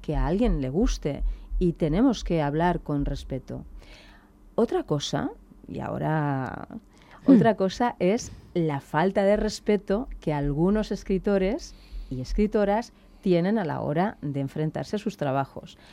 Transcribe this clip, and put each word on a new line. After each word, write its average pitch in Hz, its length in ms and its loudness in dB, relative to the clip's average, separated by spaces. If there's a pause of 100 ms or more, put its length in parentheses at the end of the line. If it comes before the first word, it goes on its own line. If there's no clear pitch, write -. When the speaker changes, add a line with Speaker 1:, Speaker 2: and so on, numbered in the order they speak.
Speaker 1:
que 151 140 -4
a 135 120 2
alguien 185 340 2
le 131 80 -2
guste, 156 540 0 (340)
y 180 160 2
tenemos 190 520 2
que 165 160 0
hablar 160 400 0
con 143 240 -2
respeto. 135 580 -8 (920)
Otra 311 280 2
cosa, 151 480 -2 (360)
y - 120 -10
ahora 143 880 -2 (580)
Speaker 2:
Hmm. 277 60 8
Speaker 1:
otra 226 240 8
cosa 233 440 -2
es 202 320 0 (220)
la 156 280 -2
falta 190 420 0
de 202 140 4
respeto 208 720 0 (120)
que - 140 -4
algunos 156 580 2
escritores 196 840 0 (360)
y 127 120 -6
escritoras 208 680 0 (300)
tienen 180 360 2
a 202 80 -2
la 139 160 -4
hora 156 400 0
de 139 200 -4
enfrentarse 151 560 -4
a - 20 -4
sus 196 180 -6
trabajos. 135 600 -4 (160)